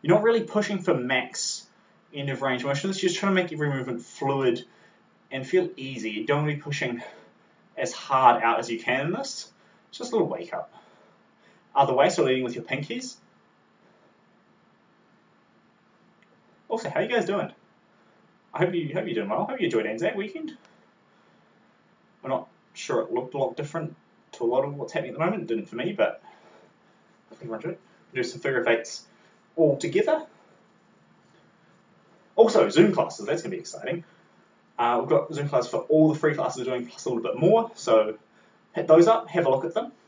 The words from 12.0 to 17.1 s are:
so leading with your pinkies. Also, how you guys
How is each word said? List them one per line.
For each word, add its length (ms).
so 140
leading 200
with 100
your 100
pinkies. 520
Also, 220
how 100
you 80
guys 160